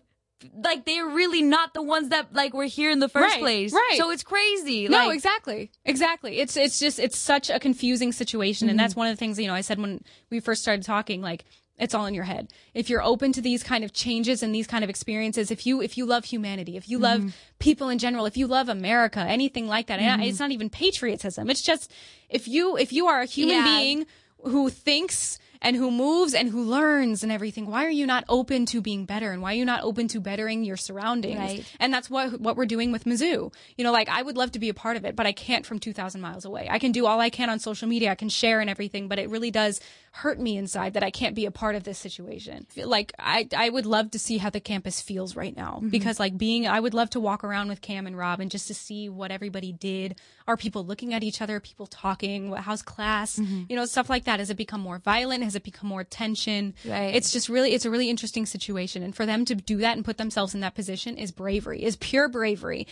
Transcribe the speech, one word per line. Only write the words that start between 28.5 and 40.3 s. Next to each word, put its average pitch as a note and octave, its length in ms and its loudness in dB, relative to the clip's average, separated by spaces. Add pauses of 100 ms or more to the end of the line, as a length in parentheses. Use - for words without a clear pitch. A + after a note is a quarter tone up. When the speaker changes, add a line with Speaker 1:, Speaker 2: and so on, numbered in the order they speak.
Speaker 2:
to A#3 120 0
being G3 260 -4
better? G#3 260 -4
And F3+ 100 -6
why F#3+ 120 -2
are A3+ 40 0
you B3 80 2
not A#3+ 180 0
open A3+ 260 0
to A3 100 -4
bettering G#3+ 440 -4
your F#3+ 140 -4
surroundings? G#3 640 -4
Speaker 1:
Right. G3 260 -6 (140)
Speaker 2:
And B3+ 120 2
that's B3+ 200 -2
what, C4 280 -2
what A3 160 0
we're B3 120 2
doing A#3 240 0
with A3+ 140 -4
Mizzou. A#3+ 460 0 (240)
You B3 80 -4
know, A#3+ 80 2
like, A3+ 160 4
I - 140 0
would C4 160 -6
love B3 140 0
to A#3 80 -8
be A3 100 -2
a G3+ 60 0
part A#3 220 -4
of G3+ 80 -8
it, G3+ 100 -6
but A3 100 2
I G3+ 60 2
can't - 340 -2
from G#3+ 140 -6
two G#3+ 140 -8
thousand F#3+ 280 -8
miles F3+ 240 -10
away. G3 240 -8
I A3 80 2
can B3+ 140 2
do A#3 160 4
all A3 120 4
I A#3 120 4
can B3 180 -2
on A3 80 -2
social A3 320 -6
media. A#3 220 2
I F#3 40 0
can G#3+ 140 -6
share A3+ 320 2
and G#3 80 -2
everything, G3+ 380 -6
but G3+ 100 -4
it G3+ 140 -4
really A3+ 180 -4
does G#3+ 320 0 (300)
hurt - 280 -2